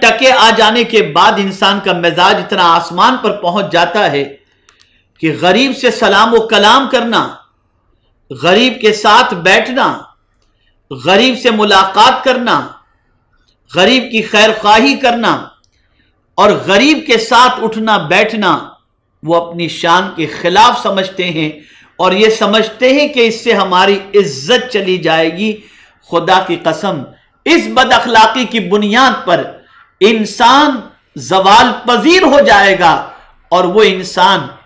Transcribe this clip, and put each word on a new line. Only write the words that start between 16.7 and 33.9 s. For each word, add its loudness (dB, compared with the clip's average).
के 0
साथ 2
उठना -2
बैठना, 0
वो -2
अपनी -4
शान -2
के -6
खिलाफ 0
समझते -4
हैं -4
और 2
ये 2
समझते 0
हैं 0
कि 0
इससे -2
हमारी 0
इज्जत 0
चली -2
जाएगी। -2
खुदा 0
की -6
कसम, -6
इस 2
बदअखलाकी 2
की -4
बुनियाद 0
पर -2
इंसान 2
जवाल 2
पजीर 2
हो 4
जाएगा 4
और 2
वो 2
इंसान -2